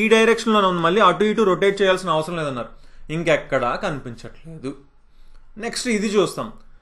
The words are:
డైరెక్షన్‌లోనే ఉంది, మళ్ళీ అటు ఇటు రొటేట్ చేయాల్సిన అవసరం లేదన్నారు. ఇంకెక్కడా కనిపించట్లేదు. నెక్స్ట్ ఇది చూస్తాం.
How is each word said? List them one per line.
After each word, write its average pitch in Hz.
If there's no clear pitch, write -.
డైరెక్షన్‌లోనే 220
ఉంది, 175
మళ్ళీ 190
అటు 180
ఇటు 214
రొటేట్ 196
చేయాల్సిన 185
అవసరం 160
లేదన్నారు. 131
ఇంకెక్కడా 156
కనిపించట్లేదు. 139
నెక్స్ట్ 226
ఇది 220
చూస్తాం. 151